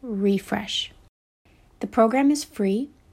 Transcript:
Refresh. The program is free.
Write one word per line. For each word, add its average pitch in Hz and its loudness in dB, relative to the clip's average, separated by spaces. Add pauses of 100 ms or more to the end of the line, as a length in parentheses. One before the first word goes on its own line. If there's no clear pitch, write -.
Refresh. 202 -2 (880)
The 208 -8
program 254 4
is 294 0
free. 214 -2 (240)